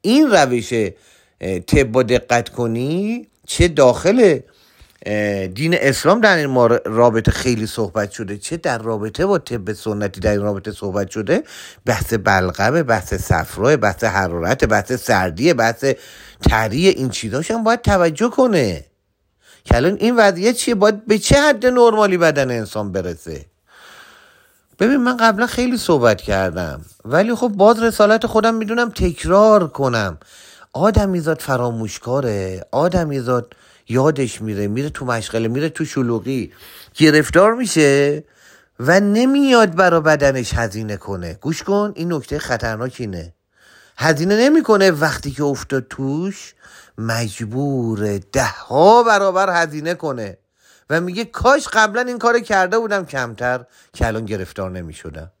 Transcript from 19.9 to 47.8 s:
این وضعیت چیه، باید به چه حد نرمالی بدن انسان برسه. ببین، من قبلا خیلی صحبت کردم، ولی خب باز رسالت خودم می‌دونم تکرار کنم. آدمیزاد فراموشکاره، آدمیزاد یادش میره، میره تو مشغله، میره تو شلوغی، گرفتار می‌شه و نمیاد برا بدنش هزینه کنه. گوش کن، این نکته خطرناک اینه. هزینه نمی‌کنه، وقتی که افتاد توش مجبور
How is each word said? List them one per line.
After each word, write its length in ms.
این 160
وضعیت 400
چیه، 180
باید 320
به 120
چه 240
حد 240
نرمالی 500
بدن 340
انسان 420
برسه. 520
ببین، 180
من 200
قبلا 300
خیلی 320
صحبت 420
کردم، 640
ولی 300
خب 140
باز 340
رسالت 440
خودم 280
می‌دونم 360
تکرار 760
کنم. 500
آدمیزاد 680
فراموشکاره، 1300
آدمیزاد 840
یادش 540
میره، 240
میره 240
تو 140
مشغله، 440
میره 200
تو 160
شلوغی، 680
گرفتار 600
می‌شه 680
و 200
نمیاد 720
برا 260
بدنش 540
هزینه 420
کنه. 440
گوش 220
کن، 340
این 160
نکته 260
خطرناک 600
اینه. 360
هزینه 400
نمی‌کنه، 540
وقتی 400
که 140
افتاد 460
توش 640
مجبور 1200